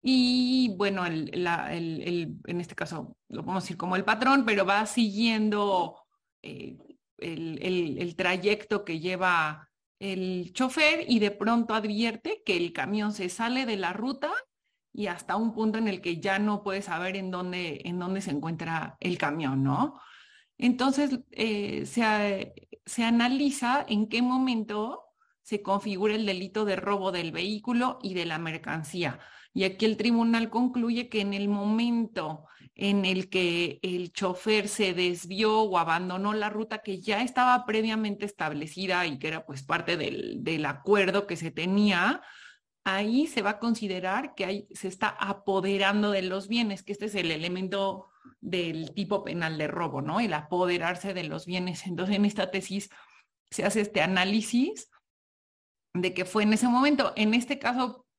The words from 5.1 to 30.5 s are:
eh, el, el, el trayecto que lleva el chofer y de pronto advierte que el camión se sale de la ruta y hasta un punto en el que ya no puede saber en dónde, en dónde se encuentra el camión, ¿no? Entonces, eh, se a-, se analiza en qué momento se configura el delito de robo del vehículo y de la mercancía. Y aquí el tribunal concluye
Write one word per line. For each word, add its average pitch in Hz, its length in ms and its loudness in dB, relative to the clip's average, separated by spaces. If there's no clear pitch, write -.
eh, - 360 -14
el, 160 420 -8
el, 180 380 0
el 175 160 -4
trayecto 196 680 0
que 160 140 -4
lleva 170 680 0
el 185 540 -4
chofer 302 540 2
y 226 120 4
de 208 120 4
pronto 226 420 0
advierte 220 720 -2
que 185 100 2
el 170 160 -2
camión 208 420 -2
se 190 160 -4
sale 240 360 -2
de 220 120 -2
la 180 160 -2
ruta 262 380 -4
y 208 140 -4
hasta 175 280 -6
un 226 180 0
punto 220 260 0
en 226 80 2
el 185 140 -2
que 170 180 -2
ya 196 200 0
no 208 240 0
puede 196 180 -2
saber 185 340 -4
en 190 160 -6
dónde, 180 520 -6
en 175 160 -4
dónde 190 220 -2
se 196 100 -6
encuentra 160 680 -4
el 180 180 -2
camión, 143 460 0
¿no? 160 360 0
Entonces, 262 600 2
eh, 208 540 -2
se 240 180 0
a-, 208 500 2
se - 180 -2
analiza 247 840 2
en 214 200 2
qué 233 140 0
momento 247 840 0
se 208 200 -4
configura 202 540 0
el 220 100 0
delito 196 400 -2
de 196 100 2
robo 196 360 0
del 170 200 -2
vehículo 214 680 -2
y 190 120 -6
de 175 120 -2
la 160 120 -4
mercancía. 160 840 -4
Y 190 100 0
aquí 190 220 0
el 220 120 4
tribunal 233 520 4
concluye 240 600 0